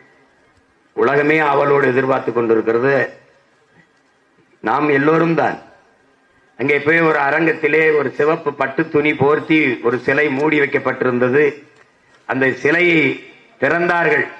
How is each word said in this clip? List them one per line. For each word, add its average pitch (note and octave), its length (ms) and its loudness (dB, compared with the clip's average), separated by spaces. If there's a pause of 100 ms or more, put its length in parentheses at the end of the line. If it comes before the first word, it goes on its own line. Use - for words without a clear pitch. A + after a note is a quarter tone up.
(920)
உலகமே C#3+ 460 2
அவளோடு C#3+ 480 2
எதிர்பார்த்து C3 460 0
கொண்டிருக்கிறது, A#2 800 0 (1500)
நாம் C3+ 280 -2
எல்லோரும் D#3+ 460 2
தான். A#2+ 240 -2 (1000)
அங்கே C#3+ 220 0
போய் D#3+ 200 0
ஒரு D#3 180 2
அரங்கத்திலே D#3 800 0
ஒரு C3+ 140 0
சிவப்பு D3+ 440 -2
பட்டு C#3+ 340 -4
துணி D3 260 0
போர்த்தி D3 680 0
ஒரு B2+ 160 0
சிலை C#3+ 300 0
மூடி D3 300 0
வைக்கப்பட்டிருந்தது. C3 1040 0 (640)
அந்த C3 240 0
சிலையை D#3 760 0 (360)
திறந்தார்கள். E3 680 0 (140)